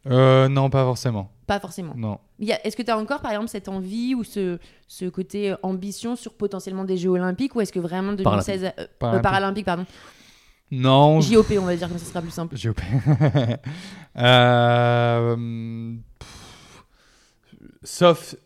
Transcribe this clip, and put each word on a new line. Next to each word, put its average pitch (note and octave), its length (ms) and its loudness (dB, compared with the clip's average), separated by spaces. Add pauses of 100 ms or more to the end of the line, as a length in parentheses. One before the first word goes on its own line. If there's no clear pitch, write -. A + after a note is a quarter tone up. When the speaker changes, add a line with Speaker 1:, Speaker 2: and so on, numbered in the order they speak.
Speaker 1:
Euh, C3 420 6
non, C3+ 220 2
pas C3+ 140 2
forcément. A#2 460 -2 (160)
Speaker 2:
Pas G3+ 140 -2
forcément. F3 340 -10
Speaker 1:
Non. A2 240 -6 (200)
Speaker 2:
Il G#3+ 100 -6
y G#3+ 40 0
a, - 140 -4
est-ce A3 100 -4
que B3 60 -6
t'as A3+ 140 -2
encore, C#4 240 -4
par C4 120 -6
exemple, G#3 180 -6
cette G3 180 -10
envie G3 460 -6
ou A#3 100 -4
ce, F3+ 340 -6 (300)
ce - 160 -12
côté, F#3+ 460 -6
euh, F#3 120 -4
ambition F#3+ 540 -6
sur - 180 -16
potentiellement F#3+ 500 -6
des F#3 120 -2
Jeux F3+ 140 0
Olympiques, F3+ 440 -2
ou A#3 60 0
est-ce F#3+ 120 -2
que F#3 80 -4
vraiment F#3 360 -4
Speaker 3:
Paralympiques. F#3+ 80 -4
Speaker 2:
deux G#3 60 4
mille G3+ 120 2
seize, F#3+ 220 -4
euh, - 200 -8
euh, - 20 -10 (120)
Speaker 1:
Paralympiques. G3 240 0
Speaker 2:
Paralympiques, G3 440 0
pardon. F3+ 180 -2 (880)
Speaker 1:
Non, C#3 500 6
je D3 100 2
Speaker 2:
J A3+ 60 4
O G#3+ 60 8
P, G#3+ 160 0
on F#3+ 80 0
va F3+ 100 0
dire, E3+ 120 -8
comme F3 100 -8
ça E3+ 80 -12
sera F3 160 -8
plus E3+ 80 -10
simple. E3 260 -10
Speaker 1:
J A2 140 -6
O - 40 -2
P. - 80 -8
<laughs> A#2+ 760 0 (600)
Euh, A#2+ 1160 4
hum, A2+ 680 -8 (180)
pff... - 680 -20 (1000)
sauf - 520 2 (120)